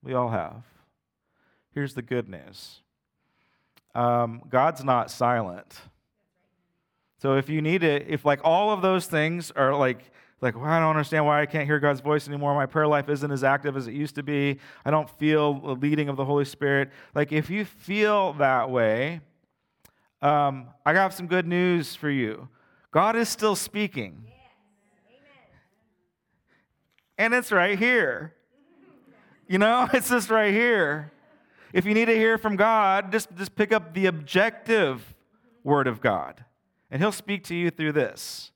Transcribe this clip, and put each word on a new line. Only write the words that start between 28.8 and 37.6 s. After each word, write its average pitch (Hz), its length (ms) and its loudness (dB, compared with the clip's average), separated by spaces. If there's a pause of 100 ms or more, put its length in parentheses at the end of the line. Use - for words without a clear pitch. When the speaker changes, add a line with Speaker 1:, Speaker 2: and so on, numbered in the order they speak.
Speaker 1:
You 185 100 0
know, 240 320 4
<laughs> - 40 0
it's 247 160 0
just 247 200 0
right 214 240 4
here. 180 580 0 (600)
If 185 140 0
you 208 80 0
need 226 120 4
to 226 100 4
hear 220 240 2
from 214 160 -2
God, 202 560 2
just, 208 240 -4
just 185 200 -12
pick 208 160 2
up 165 220 0
the 190 140 2
objective 180 1080 0 (500)
word 139 220 4
of 113 160 -2
God, 80 420 -2 (460)
and 131 100 -6
he'll 202 120 2
speak 202 340 -8
to 170 100 -8
you 170 140 0